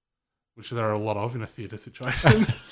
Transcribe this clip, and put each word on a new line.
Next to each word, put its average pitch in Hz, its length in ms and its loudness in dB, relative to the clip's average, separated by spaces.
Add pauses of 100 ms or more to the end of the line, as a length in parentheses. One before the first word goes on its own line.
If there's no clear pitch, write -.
(560)
which 113 140 -18
there 117 180 -2
are 107 60 2
a 104 60 -2
lot 107 180 -2
of 120 180 -4
in 113 60 -6
a 104 60 -8
theatre 104 300 -14
situation. - 680 4 (260)